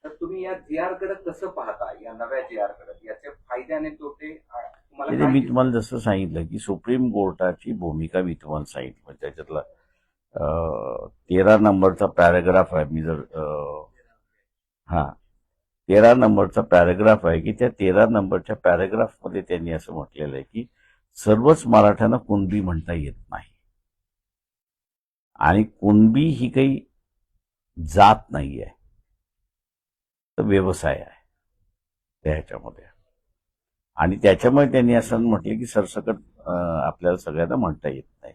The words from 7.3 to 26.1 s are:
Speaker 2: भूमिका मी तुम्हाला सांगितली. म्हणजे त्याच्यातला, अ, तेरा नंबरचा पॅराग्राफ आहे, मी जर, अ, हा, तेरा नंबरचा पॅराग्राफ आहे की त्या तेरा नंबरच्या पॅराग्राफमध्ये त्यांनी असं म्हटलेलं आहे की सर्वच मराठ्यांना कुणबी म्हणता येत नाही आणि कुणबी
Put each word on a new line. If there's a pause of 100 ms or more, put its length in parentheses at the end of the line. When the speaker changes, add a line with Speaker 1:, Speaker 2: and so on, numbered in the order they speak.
Speaker 2:
भूमिका
मी
तुम्हाला
सांगितली.
म्हणजे
त्याच्यातला, (760)
अ, (600)
तेरा
नंबरचा
पॅराग्राफ
आहे,
मी
जर, (140)
अ, (1500)
हा, (760)
तेरा
नंबरचा
पॅराग्राफ
आहे
की
त्या
तेरा
नंबरच्या
पॅराग्राफमध्ये
त्यांनी
असं
म्हटलेलं
आहे
की (500)
सर्वच
मराठ्यांना
कुणबी
म्हणता
येत (160)
नाही (1900)
आणि
कुणबी